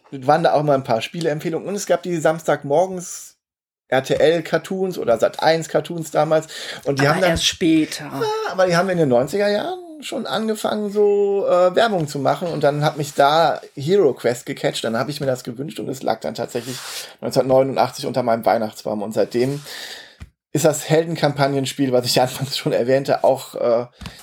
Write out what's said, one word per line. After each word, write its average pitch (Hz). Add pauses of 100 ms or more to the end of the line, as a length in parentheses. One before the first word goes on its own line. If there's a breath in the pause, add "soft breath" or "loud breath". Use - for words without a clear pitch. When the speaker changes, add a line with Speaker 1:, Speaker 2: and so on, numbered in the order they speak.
(120)
Speaker 1:
waren 147
da 160
auch 147
mal 147
ein 131
paar 113
Spieleempfehlungen 156
und 196
es 196
gab 175
die 175
Samstagmorgens 160 (580)
R 131
T 135
L 160
Cartoons 185
oder 113
Sat -
eins 160
Cartoons 160
damals 156 (380 loud breath)
und 135
die 139
Speaker 2:
Aber 147
Speaker 1:
haben 185
dann 175
Speaker 2:
erst 165
später. 156
Speaker 1:
Ja, 143
aber 185
die 170
haben 185
in 180
den 156
neunziger 151
Jahren 320
schon -
angefangen, 214
so, 202
äh, 180
Werbung 190
zu -
machen 143
und 151
dann 147
hat 156
mich 147
da 151 (140)
Hero 147
Quest -
gecatcht, 143
dann 113
habe 123
ich -
mir 143
das 127
gewünscht 131
und -
es 131
lag 110
dann -
tatsächlich 120 (460 loud breath)
neunzehnhundertneunundachtzig 131
unter 123
meinem 117
Weihnachtsbaum 107
und 110
seitdem 127 (880 loud breath)
ist 143
das 147
Heldenkampagnenspiel, 143
was 123
ich 127
<laughs> -
anfangs 127
schon 143
erwähnte, 131
auch, 127
äh, 120 (380 loud breath)